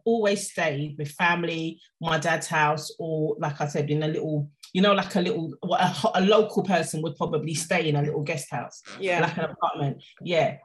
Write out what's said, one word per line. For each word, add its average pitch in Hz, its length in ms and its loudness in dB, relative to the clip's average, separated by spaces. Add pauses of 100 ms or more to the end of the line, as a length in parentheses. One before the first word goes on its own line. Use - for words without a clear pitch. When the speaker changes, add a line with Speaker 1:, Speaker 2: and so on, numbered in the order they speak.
Speaker 1:
always 208 460 2
stayed 151 480 -2
with 143 100 -6
family, 165 720 -2 (180)
my 160 200 0
dad's 160 280 0
house, 151 520 0
or, 156 400 -2
like 156 200 -2
I 156 80 -2
said, 143 220 -2
in 151 140 0
a 156 40 2
little, 156 400 -2 (260)
you 185 100 4
know, 202 100 6
like 190 220 2
a 196 60 4
little, 160 400 -2
what 175 200 2
a 180 60 6
ho-, - 260 0
a 180 80 4
local 214 400 4
person 160 400 0
would 160 140 -4
probably 156 400 -2
stay 160 340 0
in 147 60 2
a 143 80 2
little 147 180 -2
guest 147 300 -6
house, - 320 -10 (160)
Speaker 2:
Yeah. 175 220 0
Speaker 1:
like 170 160 0
an 165 80 -2
apartment. 156 580 -2 (180)
Yeah, 160 440 0